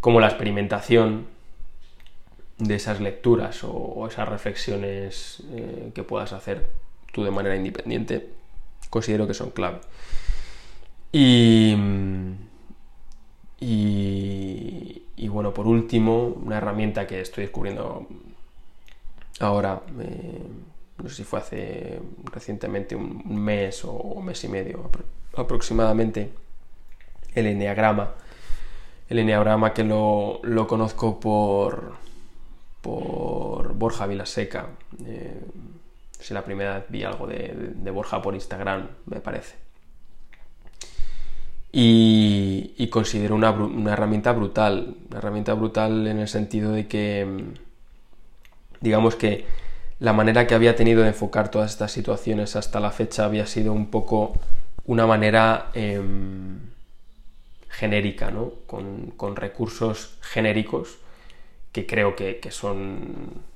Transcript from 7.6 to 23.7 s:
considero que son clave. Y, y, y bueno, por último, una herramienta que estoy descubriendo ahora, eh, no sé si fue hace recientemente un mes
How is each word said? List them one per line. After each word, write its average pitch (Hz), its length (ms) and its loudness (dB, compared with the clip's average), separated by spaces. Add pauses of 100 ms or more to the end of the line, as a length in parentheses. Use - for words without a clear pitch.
considero 107 360 0
que 104 80 -2
son - 160 -8
clave. 90 300 -4 (1300)
Y, 117 640 8 (1900)
y, 101 1400 -2 (140)
y 113 120 -4
bueno, 104 240 -2
por 104 140 -2
último, 117 600 4 (180)
una 107 140 -4
herramienta 104 480 -2
que 92 140 -8
estoy 101 240 -8
descubriendo - 600 -4 (1300)
ahora, 101 420 0 (180)
eh, - 420 -10 (600)
no - 60 -10
sé - 80 -14
si 101 80 -12
fue 107 160 -6
hace - 600 -10 (320)
recientemente 101 640 -8
un - 260 -8 (200)
mes 101 420 -2